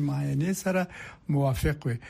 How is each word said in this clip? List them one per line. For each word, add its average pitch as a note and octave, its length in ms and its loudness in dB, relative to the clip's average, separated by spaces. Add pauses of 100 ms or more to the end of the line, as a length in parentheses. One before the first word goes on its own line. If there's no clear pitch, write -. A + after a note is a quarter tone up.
معاینې C#3+ 460 0 (100)
سره F#3 200 2 (540)
موافق C#3 500 2
وي A#2 100 0 (140)